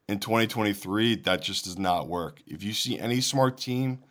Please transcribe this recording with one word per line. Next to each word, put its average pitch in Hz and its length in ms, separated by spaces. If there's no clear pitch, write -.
in 104 120
twenty 113 260
twenty-three, 107 720
that 92 260
just - 220
does 90 140
not 87 300
work. 82 380
If - 160
you 104 100
see 123 260
any 120 220
smart 131 380
team 127 400